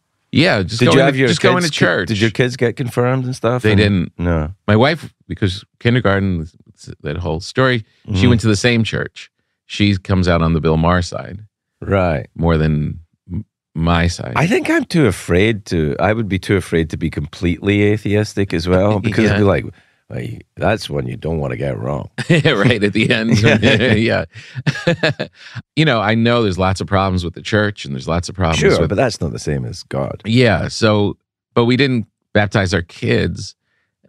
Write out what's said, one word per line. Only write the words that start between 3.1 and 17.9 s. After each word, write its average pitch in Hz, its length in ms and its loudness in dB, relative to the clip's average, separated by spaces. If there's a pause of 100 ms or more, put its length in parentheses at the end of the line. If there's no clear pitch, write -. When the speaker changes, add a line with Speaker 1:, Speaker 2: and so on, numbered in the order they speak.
Speaker 2:
and 127 100 -6
stuff? 123 280 -2
Speaker 1:
They 110 80 4
Speaker 2:
And 98 60 4
Speaker 1:
didn't. 101 380 0
Speaker 2:
No. 85 380 -2 (120)
Speaker 1:
My 107 100 4
wife, 143 360 0 (160)
because 92 340 -4 (160)
kindergarten, 98 720 0 (540)
that 76 160 -8
whole 82 220 -4
story, 127 400 0 (260)
she 110 60 -8
Speaker 2:
Mm-hmm. 98 180 4
Speaker 1:
went 117 100 4
to 117 80 0
the 104 80 4
same 120 260 2
church. - 480 -6 (360)
She 104 320 0
comes 92 300 0
out 85 140 2
on 82 120 2
the 78 60 0
Bill 80 180 2
Maher 87 240 2
side. 87 380 -10 (420)
Speaker 2:
Right. 90 520 -2
Speaker 1:
More 82 240 0
than 78 420 -2 (300)
m-, 107 140 -8 (300)
my 82 320 0
side. - 300 -6
Speaker 2:
I 147 100 0
think 294 240 0
I'm 320 140 0
too 156 220 2
afraid 101 600 0
to, 78 340 -2
I 95 140 2
would 110 140 -4
be 95 100 -2
too 101 180 -2
afraid 82 340 -2
to - 60 -8
be 80 140 -4
completely 87 720 -2
atheistic 104 720 0